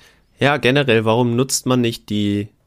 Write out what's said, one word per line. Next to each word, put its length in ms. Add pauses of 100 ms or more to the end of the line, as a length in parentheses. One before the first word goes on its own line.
(380)
Ja, 200
generell, 460
warum 320
nutzt 300
man 140
nicht 300
die, 380 (180)